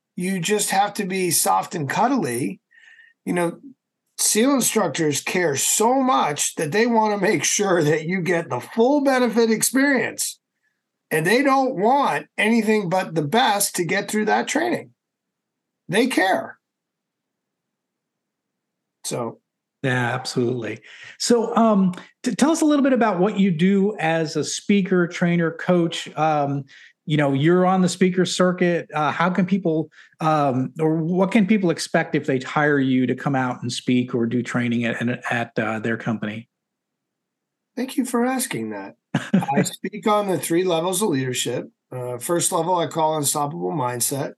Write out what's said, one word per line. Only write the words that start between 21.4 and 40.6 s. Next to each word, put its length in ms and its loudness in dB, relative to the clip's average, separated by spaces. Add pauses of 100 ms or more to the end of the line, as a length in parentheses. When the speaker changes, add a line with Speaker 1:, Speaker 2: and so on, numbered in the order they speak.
Speaker 2:
um, 400 4 (300)
t-, 100 -2
tell 160 2
us 100 0
a 40 2
little 180 4
bit 100 4
about 280 2
what 180 0
you 140 4
do 480 2
as 340 0
a 80 -2
speaker, 640 0
trainer, 460 0
coach. 640 0
Um, 480 0 (420)
you 100 0
know, 160 2
you're 320 4
on 160 4
the 80 4
speaker 380 2
circuit. 640 0
Uh, 180 0
how 200 0
can 160 0
people, 440 0 (300)
um, 580 2
or 180 2
what 340 0
can 160 4
people 240 2
expect 440 -2
if 120 0
they 140 0
hire 380 2
you 280 2
to 80 0
come 200 -4
out 280 -2
and 100 -6
speak 420 0
or 120 0
do 160 -2
training 420 -2
at, 160 -4 (300)
at, 280 -4
uh, 200 -4
their 180 -4
company? 540 -6 (1300)
Speaker 1:
Thank 200 -6
you 80 0
for 220 0
asking 440 -4
that. 340 -12
Speaker 2:
<laughs> 100 -20
Speaker 1:
I 480 0
speak 440 -6
on 220 2
the 100 0
three 260 0